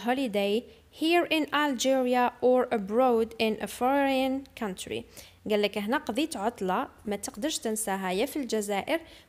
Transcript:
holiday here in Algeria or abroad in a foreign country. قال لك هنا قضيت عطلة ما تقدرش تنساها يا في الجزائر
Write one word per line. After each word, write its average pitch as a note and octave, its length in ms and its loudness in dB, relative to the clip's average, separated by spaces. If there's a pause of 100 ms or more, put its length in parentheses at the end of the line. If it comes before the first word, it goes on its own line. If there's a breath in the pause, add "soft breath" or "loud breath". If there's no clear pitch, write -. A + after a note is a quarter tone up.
holiday A3 560 0 (400 loud breath)
here E4+ 240 4 (100)
in D4+ 160 2
Algeria C4 880 2
or B3 300 4
abroad A3+ 580 2 (120)
in A3 200 2
a G#3 60 -6
foreign C4+ 800 0 (160)
country. G#3+ 420 -8 (480 loud breath)
قال G#3 120 2
لك G3+ 160 -2
هنا G#3+ 200 0
قضيت D4 380 -2
عطلة G3+ 520 -2 (160)
ما G3+ 120 -4
تقدرش G#3+ 420 -6
تنساها G3 520 -4
يا G3 160 0
في C#4+ 100 -8
الجزائر A3 640 -2 (280 loud breath)